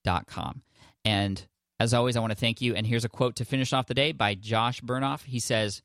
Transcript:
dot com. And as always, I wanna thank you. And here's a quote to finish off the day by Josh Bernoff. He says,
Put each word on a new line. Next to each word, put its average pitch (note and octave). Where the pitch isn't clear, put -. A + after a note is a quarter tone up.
dot F2+
com. C#2+
And G2+
as A2+
always, A#2+
I A#2
wanna A2
thank A#2
you. A#2+
And G#2+
here's A#2
a A2+
quote B2
to A#2
finish C3
off C3
the B2
day C#3
by G#2
Josh A2
Bernoff. C3+
He B2+
says, A2